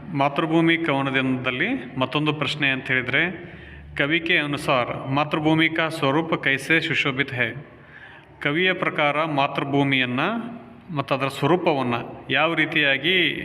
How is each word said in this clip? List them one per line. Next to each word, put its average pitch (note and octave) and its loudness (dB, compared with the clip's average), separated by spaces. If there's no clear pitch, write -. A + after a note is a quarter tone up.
ಮಾತೃಭೂಮಿ D#3+ 2
ಕವನದಲ್ಲಿ C3+ -2
ಮತ್ತೊಂದು D3 0
ಪ್ರಶ್ನೆ D3 -2
ಅಂತ C3 -4
ಹೇಳಿದ್ರೆ, C3+ 0
"ಕವಿ D3+ 2
ಕೆ E3+ 2
ಅನುಸಾರ C#3 0
ಮಾತೃಭೂಮಿ D#3 2
ಕಾ D#3+ 0
ಸ್ವರೂಪ D3+ 0
ಕೈಸೆ C#3+ 2
ಸುಶೋಭಿತ್ C#3 -2
ಹೈ?" A#2+ -2
ಕವಿಯ F3 2
ಪ್ರಕಾರ D3+ 0
ಮಾತೃಭೂಮಿಯನ್ನ C#3 0
ಮತ್ತು C#3 0
ಅದರ C3+ 0
ಸ್ವರೂಪವನ್ನ C#3+ 2
ಯಾವ D3 2
ರೀತಿಯಾಗಿ D3+ 0